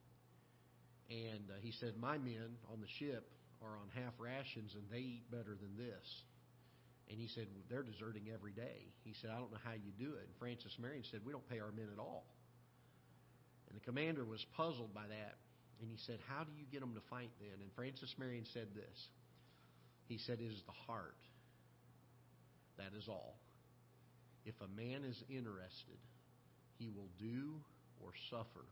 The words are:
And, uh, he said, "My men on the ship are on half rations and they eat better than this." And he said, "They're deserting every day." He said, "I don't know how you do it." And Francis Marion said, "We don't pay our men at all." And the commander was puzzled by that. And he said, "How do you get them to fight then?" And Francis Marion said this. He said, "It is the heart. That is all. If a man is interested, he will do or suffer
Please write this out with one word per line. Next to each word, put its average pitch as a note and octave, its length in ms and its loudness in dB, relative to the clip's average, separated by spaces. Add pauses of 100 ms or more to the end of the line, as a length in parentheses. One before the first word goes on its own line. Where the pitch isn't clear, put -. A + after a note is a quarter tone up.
(1080)
And, A2+ 420 2
uh, G2 80 -2
he A2+ 120 2
said, A#2 260 2
"My C3+ 200 6
men A#2 400 2 (140)
on A2+ 80 0
the G2+ 80 -2
ship C3+ 420 2 (320)
are A2 160 -2
on G2+ 120 -4
half B2 300 2
rations A#2 540 2
and G2+ 160 -2
they A#2+ 120 4
eat A#2+ 280 0
better A2+ 240 2
than G2 240 0
this." A2 460 0 (840)
And G#2+ 100 2
he A2+ 80 4
said, A2 200 2 (200)
"They're C3 160 6
deserting G#2+ 460 2
every G#2 240 0
day." A2 340 0 (160)
He A2+ 100 -4
said, A2+ 160 0
"I A2+ 80 4
don't A#2+ 140 2
know G#2+ 120 0
how A#2 100 4
you G2+ 260 0
do C#3 160 4
it." F#2+ 100 -2
And F#2 120 -8
Francis - 420 0
Marion B2+ 240 2
said, G#2+ 220 0
"We C#3 80 2
don't C3 160 -2
pay A#2 100 4
our G#2 120 2
men G#2+ 200 2
at G#2 80 -2
all." - 260 0 (1400)
And - 80 -4
the G#2 60 -2
commander C#3+ 420 8
was A2 200 4 (120)
puzzled B2 380 8
by G#2 140 0
that. G#2+ 300 -2 (440)
And A2+ 100 2
he A2+ 60 -2
said, A2+ 240 0
"How C#3+ 240 2
do D3+ 80 -4
you D3+ 120 -4
get C#3 140 0
them B2 160 2
to G2+ 140 0
fight B2 300 0
then?" G2 220 -4
And G2 120 -4
Francis B2+ 440 0
Marion B2 360 4
said A2 200 2
this. G2 360 -4 (1000)
He A#2+ 100 2
said, A#2 220 4
"It A#2 120 4
is G2+ 120 -2
the - 80 -6
heart. G#2 480 0 (1600)
That G2 160 -2
is G#2+ 160 -2
all. D#2 280 -2 (1080)
If A2 160 -4
a G2 80 -2
man B2 340 2
is B2 260 2
interested, G#2+ 720 0 (800)
he A2+ 100 2
will G2+ 200 0 (100)
do C3+ 420 4 (400)
or F#2 120 -4 (160)
suffer A2 420 2